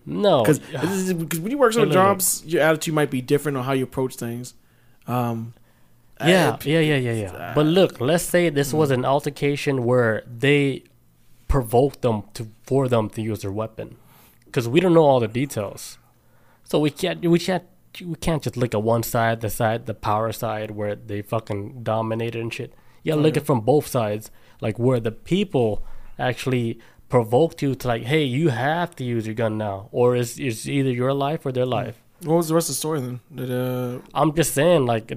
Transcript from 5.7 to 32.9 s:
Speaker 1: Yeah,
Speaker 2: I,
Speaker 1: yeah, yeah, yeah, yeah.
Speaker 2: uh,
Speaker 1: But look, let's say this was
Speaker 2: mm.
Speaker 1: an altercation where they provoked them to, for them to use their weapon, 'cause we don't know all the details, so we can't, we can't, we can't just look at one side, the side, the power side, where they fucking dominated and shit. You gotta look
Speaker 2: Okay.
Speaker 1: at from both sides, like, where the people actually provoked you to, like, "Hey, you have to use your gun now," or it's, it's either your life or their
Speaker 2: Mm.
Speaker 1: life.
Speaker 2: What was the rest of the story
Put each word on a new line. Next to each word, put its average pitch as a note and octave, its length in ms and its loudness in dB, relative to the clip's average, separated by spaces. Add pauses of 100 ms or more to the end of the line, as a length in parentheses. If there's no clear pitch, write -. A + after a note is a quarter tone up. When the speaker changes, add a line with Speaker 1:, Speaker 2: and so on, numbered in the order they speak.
Speaker 1:
Yeah, D#3 400 4
Speaker 2:
I, - 80 -8
Speaker 1:
yeah, D#3+ 120 2
yeah, D3+ 160 2
yeah, B2 160 0
yeah. G#2 200 -4
Speaker 2:
uh, E2 220 -10
Speaker 1:
But D3+ 120 4
look, F#3 340 4
let's D#3 240 0
say F3 260 2
this C#3 240 0
was D#3 160 2
Speaker 2:
mm. C3+ 40 2
Speaker 1:
an B2+ 100 0
altercation C#3 800 -2
where A#2 420 2
they C3+ 560 2 (640)
provoked B2+ 560 2
them G#2+ 220 0 (100)
to, A2+ 140 -12 (160)
for C3+ 240 0
them A2+ 220 2
to A2+ 120 -8
use G#2+ 200 -6
their G2 100 -6
weapon, A2 440 -8 (560)
'cause A#2 160 -2
we C3+ 120 2
don't F3+ 140 4
know E3 100 8
all C3+ 160 6
the A2+ 80 0
details, A#2+ 720 -6 (680)
so - 140 0
we D3+ 120 2
can't, E3 340 -6
we E3+ 140 6
can't, F3+ 260 -4 (400)
we E3+ 120 -8
can't D#3+ 260 -2
just A#2+ 140 -6
look B2 180 -2
at G#2+ 80 0
one A2+ 200 2
side, A2+ 380 0
the A2 100 -4
side, A#2 360 -2
the A2 80 -6
power A2 380 -2
side, G#2+ 400 -6
where G#2 220 -4
they G#2 280 -10
fucking A2 600 -6
dominated A2+ 580 -4
and A2+ 120 -6
shit. - 200 -10 (300)
You D#3 100 -2
gotta D3+ 100 2
look D#3 100 4
Speaker 2:
Okay. D3+ 80 0
Speaker 1:
at D3 60 -8
from C3 140 2
both C#3+ 260 2
sides, G#2+ 440 -4 (300)
like, A2 180 -4
where B2 220 2
the A2 120 -4
people C3+ 680 0 (360)
actually B2 600 -2 (300)
provoked B2+ 540 2
you C#3 120 0
to, B2 140 -6
like, A#2 140 0
"Hey, D3 220 2
you C#3 260 2
have D3 460 -2
to C3 80 -8
use A#2 220 -2
your A2 80 -6
gun A2 220 -2
now," G#2 360 -6
or B2 220 4
it's, B2 240 -2
it's B2+ 300 -6
either C#3 220 0
your B2 240 0
life C#3 320 -2
or C3+ 60 -4
their B2+ 120 0
Speaker 2:
Mm. B2+ 60 -2 (100)
Speaker 1:
life. - 220 -8 (220)
Speaker 2:
What D#3+ 120 0
was E3+ 120 2
the D#3+ 60 0
rest E3 140 2
of C#3 60 -4
the B2+ 40 -4
story D#3 220 -4